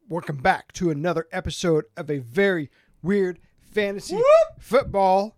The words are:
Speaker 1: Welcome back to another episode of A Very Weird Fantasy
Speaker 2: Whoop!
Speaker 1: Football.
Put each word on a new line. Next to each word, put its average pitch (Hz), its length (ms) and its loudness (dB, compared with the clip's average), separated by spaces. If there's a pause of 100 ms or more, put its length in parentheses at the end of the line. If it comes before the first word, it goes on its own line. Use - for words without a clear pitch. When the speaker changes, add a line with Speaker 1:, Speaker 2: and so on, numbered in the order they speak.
Speaker 1:
Welcome 165 280 -8
back 151 360 -2
to 175 160 -2
another 160 420 -4
episode 165 540 -2 (100)
of 156 140 -12
A 147 80 -4
Very 151 520 -2 (340)
Weird 185 360 0 (200)
Fantasy 202 560 -6
Speaker 2:
Whoop! 453 100 2 (340)
Speaker 1:
Football. 196 800 0